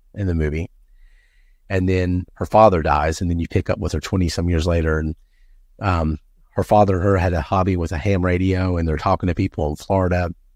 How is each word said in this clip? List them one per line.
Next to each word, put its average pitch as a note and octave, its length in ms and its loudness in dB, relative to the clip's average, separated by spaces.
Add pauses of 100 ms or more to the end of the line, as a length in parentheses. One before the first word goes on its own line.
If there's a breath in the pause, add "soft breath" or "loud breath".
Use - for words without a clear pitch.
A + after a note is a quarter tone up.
(160)
in G2+ 120 -4
the E2+ 80 0
movie. D#2 340 -2 (1000)
And F#2 180 0
then F2+ 460 0
her F2+ 120 -6
father G#2 360 6
dies, D2+ 400 0
and F2 100 -2
then E2+ 80 0
you D#2 80 -4
pick - 220 -2
up - 100 -4
with E2+ 140 -4
her D2+ 80 -4
twenty F#2 260 -2
some F2 220 -2
years E2+ 180 0
later. D#2+ 320 0
And, D#2 160 -4 (640)
um, E2 400 -2 (320)
her F#2+ 120 -2
father G2+ 320 4
and F2 100 0
her G2 100 4
had F2+ 160 0
a E2+ 100 0
hobby F#2+ 360 0
with E2 160 -4
a - 40 -6
ham F#2+ 260 0
radio, F#2 520 0
and E2+ 100 0
they're D#2 120 0
talking F#2+ 300 -2
to E2+ 60 0
people F2 360 -2
in D#2 80 -6
Florida, F2+ 520 0 (260)